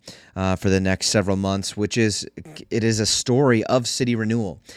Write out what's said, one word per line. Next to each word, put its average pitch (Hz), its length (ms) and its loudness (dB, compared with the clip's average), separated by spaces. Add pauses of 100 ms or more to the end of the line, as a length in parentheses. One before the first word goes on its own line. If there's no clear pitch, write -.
(360)
uh, 95 180 0
for 98 140 -2
the 95 100 4
next 95 280 0
several 98 300 2
months, 98 400 -2
which 104 200 -2
is, 110 320 0 (420)
it 110 140 0
is 110 160 2
a 107 60 2
story 123 580 2
of 120 240 0
city 120 260 -2
renewal. 110 460 -4 (160)